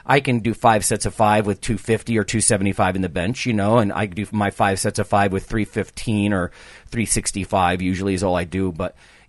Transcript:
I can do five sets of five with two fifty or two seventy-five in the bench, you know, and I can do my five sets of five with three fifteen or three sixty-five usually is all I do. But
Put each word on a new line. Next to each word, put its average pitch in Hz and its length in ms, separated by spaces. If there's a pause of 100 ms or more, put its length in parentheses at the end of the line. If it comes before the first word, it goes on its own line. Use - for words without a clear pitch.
I 139 160
can 127 200
do 107 160
five 110 280
sets 110 220
of 101 80
five 107 320
with 101 160
two 110 160
fifty 113 400
or 104 60
two 110 180
seventy-five 98 540
in 95 80
the 90 60
bench, 92 360
you 123 80
know, 107 240
and 104 160
I 104 140
can 87 80
do 101 160
my 104 180
five 98 300
sets - 180
of 104 100
five 101 240
with 95 140
three 107 200
fifteen 104 680
or 90 160 (380)
three 113 180
sixty-five 92 800
usually 95 320
is 90 80
all 90 120
I 90 100
do. 92 260
But 87 240 (340)